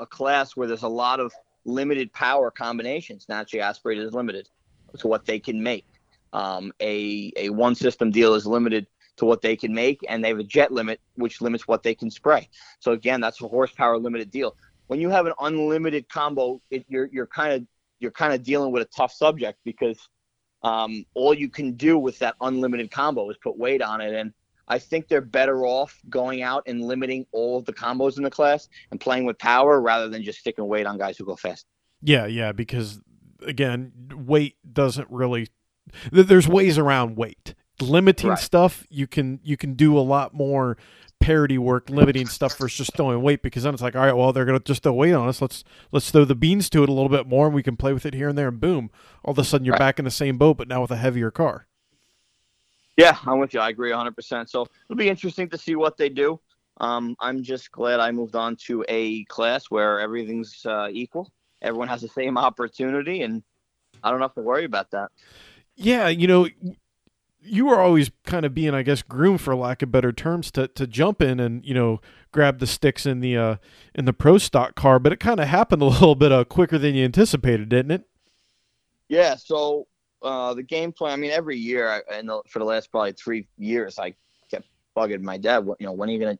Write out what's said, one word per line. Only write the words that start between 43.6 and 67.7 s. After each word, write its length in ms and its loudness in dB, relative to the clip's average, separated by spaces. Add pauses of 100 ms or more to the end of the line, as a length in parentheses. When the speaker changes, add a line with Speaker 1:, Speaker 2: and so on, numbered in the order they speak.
Speaker 2:
then 100 0
it's 100 -8
like, 120 -4
"All 100 0
right, 120 4
well, 160 4
they're 120 0
gonna 140 2
just 240 -4
throw 100 2
weight 200 4
on 160 2
us. 120 -4
Let's, 220 -6 (300)
let's 180 -2
throw 140 8
the 100 2
beans 360 0
to 120 4
it 60 4
a 40 0
little 160 0
bit 200 0
more, 180 4
and 80 0
we 80 0
can 140 -4
play 160 -2
with 120 -4
it 100 -6
here 140 -4
and 80 -4
there," 120 -2
and 100 -8
boom, 320 -2 (340)
all 60 -6
of 80 0
a 60 4
sudden 200 0
you're 100 2
Speaker 1:
Right. 40 2
Speaker 2:
back 220 2
in 40 -2
the 60 -2
same 280 -2
boat, 180 6
but 100 -10
now 140 -4
with 100 -4
a 60 -6
heavier 340 -2
car. 380 -2 (1300)
Speaker 1:
Yeah, 280 10
I'm 140 0
with 160 -2
you. 60 0
I 80 0
agree 240 -4
a 40 -2
hundred 200 -6
percent. 340 -8
So 160 -4 (240)
it'll 80 -8
be 100 2
interesting 420 -6
to 80 -12
see 180 -4
what 200 0
they 120 0
do. 320 -2 (400)
Um, 400 -4
I'm 240 -6
just 260 -10
glad 300 -2
I 100 0
moved 240 -6
on 220 -4 (100)
to 220 -4
a 380 -2
class 440 -4
where 300 0
everything's, 640 -8
uh, 240 -4
equal. 400 -10 (320)
Everyone 240 -6
has 140 -8
the 80 -14
same 280 -4
opportunity, 840 -4
and 220 -6 (580)
I 80 -2
don't 100 -2
have 140 -4
to 80 -10
worry 220 -2
about 260 -6
that. 220 -8 (640)
Speaker 2:
Yeah, 320 2
you 180 2
know, 220 6 (920)
you 260 0
were 120 6